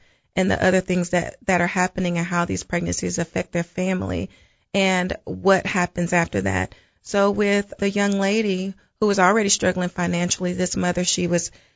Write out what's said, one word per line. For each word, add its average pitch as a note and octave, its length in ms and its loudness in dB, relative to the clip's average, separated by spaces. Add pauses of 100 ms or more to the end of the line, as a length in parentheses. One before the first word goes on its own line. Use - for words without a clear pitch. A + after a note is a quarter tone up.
(340)
and F#3 160 2
the - 140 0
other F#3 160 4
things F3+ 300 -2
that, - 260 -2 (100)
that F3+ 140 2
are F3 60 0
happening F3+ 500 -2
and E3+ 100 -2
how F3 200 -2
these F#3 180 -4
pregnancies F3 540 -4
affect F3 340 -4
their E3+ 100 0
family F#3 680 -4 (420)
and F#3 420 0 (100)
what F#3 420 2
happens F3 480 -2
after E3 260 0
that. F#2 340 -2 (280)
So G3+ 300 2
with G3+ 460 0
the G3+ 120 0
young G3+ 220 0
lady G3 600 0 (260)
who G#3 80 2
was G3+ 100 0
already G3+ 300 4
struggling F3+ 400 0
financially, F3+ 640 -2
this F#3 240 -2
mother, F3+ 260 0
she F3+ 240 0
was, E3+ 240 0 (260)